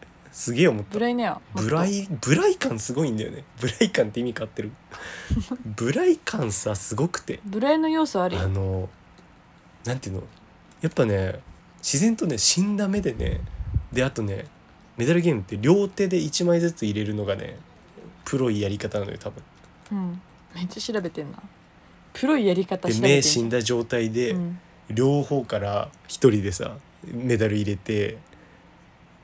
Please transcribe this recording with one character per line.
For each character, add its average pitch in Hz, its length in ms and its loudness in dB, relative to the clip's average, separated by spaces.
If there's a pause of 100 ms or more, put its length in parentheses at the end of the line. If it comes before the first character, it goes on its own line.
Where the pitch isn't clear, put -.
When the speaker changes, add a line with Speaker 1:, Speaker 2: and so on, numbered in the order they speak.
(320)
Speaker 1:
す - 220 -6
げ 135 100 2
え 185 60 8
思 107 120 0
っ - 20 -6
た。 - 100 -14
Speaker 2:
ブ 208 60 -2
ラ 240 100 0
イ 240 60 -2
ね 240 80 -2
よ、 - 180 -4 (120)
も 101 80 -4
っ - 20 0
と。 110 60 0
Speaker 1:
ブ 147 60 0
ラ 170 100 2
イ、 202 220 -2 (140)
ブ 131 140 2
ラ 392 120 4
イ 370 80 4
感 123 240 -4
す 120 140 -4
ご 151 100 0
い 135 80 0
ん 107 60 -2
だ 107 80 -4
よ - 60 -10
ね。 - 120 -14 (160)
ブ 127 80 0
ラ - 140 -4
イ 214 80 2
感 117 180 2
っ 107 40 -8
て 120 100 -4
意 - 20 -2
味 120 100 -4
変 - 80 -8
わ 110 60 -8
っ - 20 -12
て - 120 -10
る？ 107 100 -8 (540)
<laughs> - 400 -4
ブ 117 260 -2
ラ 330 140 2
イ 339 120 6
感 - 340 -2
さ、 107 240 0
す - 200 -4
ご 147 140 2
く - 100 -8
て。 - 260 -8
Speaker 2:
ブ 202 140 -6
ラ 277 140 4
イ 320 40 2
の 320 120 2
要 320 160 2
素 202 160 0
あ 180 80 2
る - 80 -2
よ。 90 60 0
Speaker 1:
あ 95 40 0
の、 95 400 -2 (960)
な 123 100 -2
ん 131 40 -6
て - 100 -10
い 95 40 -6
う - 20 -4
の？ - 80 -8 (580)
や 160 80 0
っ - 40 -10
ぱ 131 120 2
ね、 95 340 0 (400)
自 - 200 0
然 220 160 4
と 220 100 -2
ね、 135 120 0
死 - 240 2
ん 208 160 0
だ 202 100 0
目 196 140 0
で 156 120 0
ね、 - 280 -2 (500)
で、 123 120 2
あ 131 80 0
と 117 100 -4
ね、 98 240 -4 (500)
メ 120 100 -2
ダ 160 80 6
ル 175 60 4
ゲ 170 140 4
ー - 20 0
ム 101 60 -2
っ - 20 -6
て 98 160 -8
両 196 300 6
手 196 180 0
で 180 100 2
一 156 280 0
枚 170 160 6
ず 170 100 2
つ - 140 -6
入 104 80 0
れ 107 120 -2
る 107 100 -2
の 104 100 -2
が 98 100 0
ね、 - 220 -10 (680)
プ - 140 -2
ロ 127 120 2
い 104 120 0
や 98 80 0
り 101 80 -4
方 107 200 -4
な 101 80 -2
の 101 60 -8
よ、 101 60 -10
多 104 120 -10
分。 - 140 -14 (480)
Speaker 2:
う 208 40 -4
ん。 180 260 -4 (340)
め 175 80 -6
っ 180 40 -2
ち 220 120 -10
ゃ 226 140 -6
調 214 80 -2
べ 175 80 -4
て 156 140 -10
ん 143 80 -12
な。 - 60 -18 (760)
プ - 140 -2
ロ 302 100 6
い 214 100 4
や 185 60 6
り 185 120 2
方 185 220 -4
調 - 0 -
べ - 40 2
て - 0 -
ん - 20 -
じ 110 40 0
ゃ - 20 0
ん。 - 40 0
Speaker 1:
で、 139 120 8
目 139 60 6
死 120 200 4
ん 117 80 0
だ 123 120 2
状 117 240 0
態 117 260 0
で、 117 200 0
Speaker 2:
う 185 80 0
ん。 175 200 -4 (300)
Speaker 1:
両 135 320 4
方 139 240 -2
か 110 140 -2
ら 101 300 -2 (180)
一 - 220 6
人 104 120 4
で 98 100 -2
さ、 - 260 -6 (280)
メ 123 320 0
ダ 110 100 4
ル 104 80 0
入 104 100 0
れ 101 120 -2
て、 104 400 -2 (1080)